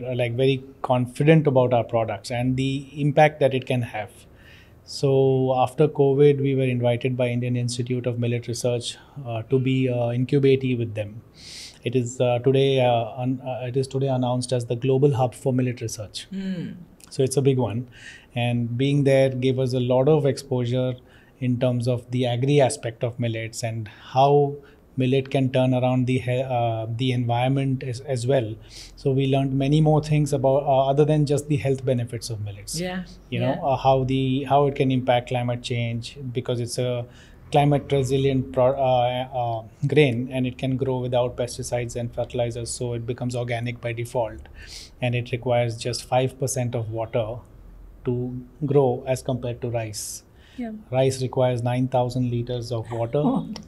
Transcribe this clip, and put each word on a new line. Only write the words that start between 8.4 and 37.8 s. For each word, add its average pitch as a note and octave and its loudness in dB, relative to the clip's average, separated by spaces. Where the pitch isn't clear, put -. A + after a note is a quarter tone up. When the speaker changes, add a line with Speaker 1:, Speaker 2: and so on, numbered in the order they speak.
Speaker 1:
Research, A#2+ -4
uh, A2+ -6
to C3 2
be, C3 0
uh, A#2+ 0
incubatee C3+ 2
with A2 -4
them. G#2+ -8
It B2 -2
is, A#2+ -2
uh, B2 2
today, C3+ 4
uh, A#2 2
un-, B2+ -4
uh, B2+ -6
it B2 -4
is C3 0
today C3+ -2
announced B2 -2
as B2 -2
the B2 -4
global C3 2
hub A#2+ 0
for - -2
millet B2 0
research. - -10
Speaker 2:
Hmm. F#3 -6
Speaker 1:
So - -2
it's C3 0
a C#3 2
big C3+ 4
one. A#2 -2
And A#2+ 0
being C#3+ 2
there C3+ 6
gave B2+ 0
us C3 0
a B2+ 0
lot B2+ 4
of D3 4
exposure B2+ -2
in B2 0
terms B2 0
of A#2+ -2
the B2 0
agri C3+ 2
aspect B2+ 0
of A#2+ -2
millets A2+ -4
and A2+ -6
how C#3+ 2
millet C3 0
can C3+ 0
turn B2+ 2
around B2+ 2
the B2+ 2
he-, B2+ -2
uh, A#2+ -2
the B2+ 0
environment C3 0
as, B2+ -8
as C3 -4
well. A#2+ 0
So - -2
we C3+ 2
learned C3+ 0
many C#3 4
more D3+ 4
things D3+ 0
about, C3+ 2
uh, C3+ 4
other C#3+ 4
than D3+ 4
just C#3+ 0
the D3+ 2
health C3 -2
benefits A#2+ -2
of G#2 -8
millets. G#2 -10
Speaker 2:
Yeah, F3+ -6
Speaker 1:
You A#2+ -2
know, C3 0
Speaker 2:
yeah. - -6
Speaker 1:
uh, C3 2
how C3+ 4
the, C3 0
how C#3 4
it C3+ 0
can C3+ 2
impact B2 2
climate A#2+ -2
change, A#2 -6
because B2 -4
it's A2+ -6
a B2 -2
climate C#3+ 2